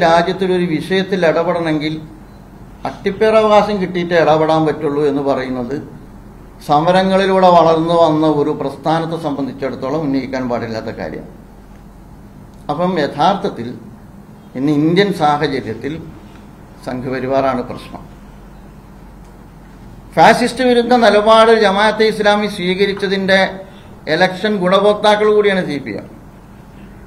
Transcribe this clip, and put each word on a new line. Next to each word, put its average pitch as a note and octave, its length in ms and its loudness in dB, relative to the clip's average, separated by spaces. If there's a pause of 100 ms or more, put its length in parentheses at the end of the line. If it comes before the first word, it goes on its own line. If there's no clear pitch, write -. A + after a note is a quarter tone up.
രാജ്യത്തിൽ F3 500 0
ഒരു F3+ 80 -2 (100)
വിഷയത്തിൽ F#3 440 -2 (100)
ഇടപെടണമെങ്കിൽ D#3+ 640 -2 (960)
അട്ടിപ്പേറ G3+ 440 -2 (100)
അവകാശം G#3 380 2
കിട്ടിയിട്ടേ F3 420 -2
ഇടപെടാൻ D#3 440 2
പറ്റുള്ളൂ D3 440 -2
എന്ന് C#3 180 -2
പറയുന്നത് B2+ 460 -4 (920)
സമരങ്ങളിലൂടെ F#3 880 2
വളർന്നു E3 480 4
വന്ന D#3 220 2 (160)
ഒരു D3 180 -2
പ്രസ്ഥാനത്തെ D#3+ 680 -4
സംബന്ധിച്ചിടത്തോളം C3+ 800 -6
ഉന്നയിക്കാൻ C3 460 -4
പാടില്ലാത്ത A2+ 480 -6
കാര്യം. D#2+ 260 -10 (1500)
അപ്പം F3 200 -2 (120)
യഥാർത്ഥത്തിൽ D3+ 640 -2 (920)
ഇന്ന് C#3+ 120 0 (100)
ഇന്ത്യൻ F3+ 280 2 (120)
സാഹചര്യത്തിൽ C#3+ 720 -2 (920)
സംഘപരിവാറാണ് B2+ 840 -2
പ്രശ്നം. - 340 -14 (2000)
ഫാസിസ്റ്റ് A3+ 540 2
വിരുദ്ധ A#3+ 240 2 (120)
നിലപാട് A3 460 6 (140)
ജമാഅത്തെ G#3+ 480 2
ഇസ്ലാമി G#3 340 0 (100)
സ്വീകരിച്ചതിൻ്റെ F#3+ 800 0 (760)
election F#3 380 0 (100)
ഗുണഭോക്താക്കൾ G#3 720 2
കൂടിയാണ് G3 340 2
സി C#3+ 160 -6
പി A2 160 -8
എം. - 60 -16 (1000)